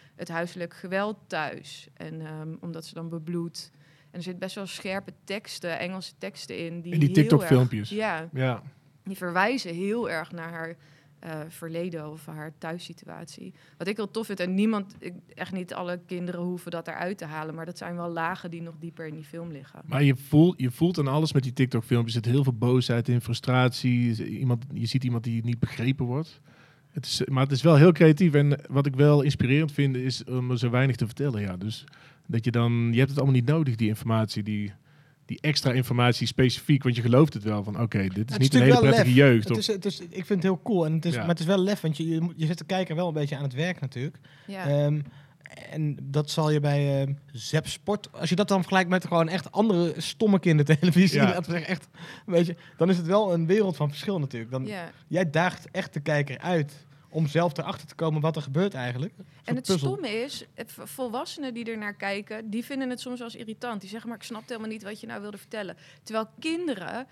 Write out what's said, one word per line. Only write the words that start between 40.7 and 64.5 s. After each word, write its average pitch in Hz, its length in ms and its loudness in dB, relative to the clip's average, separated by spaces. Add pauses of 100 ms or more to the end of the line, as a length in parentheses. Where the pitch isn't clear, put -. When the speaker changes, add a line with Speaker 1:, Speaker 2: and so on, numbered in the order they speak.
Speaker 3:
En 156 80 0
het 160 120 -2
is, 170 80 0
Speaker 2:
Ja. 123 60 -2
Speaker 3:
maar 165 100 -4
het 170 100 0
is 165 60 -2
wel 196 120 2
lef, 196 240 0
want 156 160 -2
je, 165 120 -2
je, 165 260 -2
je 160 100 -2
zet 165 120 -2
de 160 80 -12
kijker 185 300 -2
wel 175 120 -2
een 165 60 -4
beetje 147 240 -2
aan 143 60 -6
het 135 100 -4
werk 170 260 -4
natuurlijk. 135 380 -8 (300)
Speaker 1:
Ja. 190 200 -8
Speaker 3:
Ehm, 147 340 2 (720)
en 151 320 -4
dat 143 260 -2
zal 156 220 0
je 151 80 4
bij, 143 420 2
ehm, 139 120 -2 (180)
Zep 151 360 -4
Sport, - 440 -6
als - 180 -6
je 180 60 2
dat 202 120 2
dan 196 100 4
vergelijkt 185 320 2
met 185 180 0
gewoon 165 220 2
echt 160 220 -6
andere 175 460 2
stomme 196 420 2
kindertelevisie, 160 800 4
Speaker 2:
Ja. - 120 6
Speaker 3:
<laughs> - 20 2
laten 175 180 -4
we 175 60 -2
zeggen, 160 100 -6
echt, - 200 -6 (380)
weet 175 200 2
je, 170 100 -6 (220)
dan 170 120 2
is 185 80 4
het 175 80 -4
wel 196 280 2
een 165 140 2
wereld 190 280 2
van 147 140 0
verschil 185 300 -4
natuurlijk. 120 320 -6
Dan, 131 140 -6
Speaker 1:
Ja. 185 260 -10 (160)
Speaker 3:
jij 170 220 0
daagt 165 420 -2
echt - 220 -6
de 165 60 -4
kijker 143 380 -2
uit 160 480 -2 (240)
om 156 180 0
zelf 165 300 0
erachter - 300 -8
te - 80 -20
komen 156 260 -2
wat 156 140 0
er 156 60 -8
gebeurt 165 320 -2
eigenlijk. 127 440 -6
Een 190 80 -20
Speaker 1:
En - 80 -20 (100)
Speaker 3:
soort - 140 -4
Speaker 1:
het 254 100 -8
Speaker 3:
puzzel. 160 220 0
Speaker 1:
stomme 381 200 -4
is, 233 440 -8
het - 180 -14
v-, - 120 -20
volwassenen 254 720 -8
die 233 180 -10
er 226 60 -8
naar 208 180 -8
kijken, 208 540 -8
die 233 160 -6
vinden 269 240 -6
het 247 100 -8
soms 247 200 -10
wel 233 80 -12
eens 226 100 -16
irritant. 220 440 -8
Die 190 80 -16
zeggen, 226 200 -12
"Maar 240 80 -10
ik - 60 -18
snap 220 240 -14
helemaal 220 220 -8